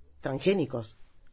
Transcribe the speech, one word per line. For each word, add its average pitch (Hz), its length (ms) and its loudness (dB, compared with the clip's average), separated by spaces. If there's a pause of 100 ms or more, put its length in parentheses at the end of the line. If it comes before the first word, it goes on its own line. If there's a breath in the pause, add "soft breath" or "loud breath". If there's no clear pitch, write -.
(220)
¿Transgénicos? 131 760 0 (360)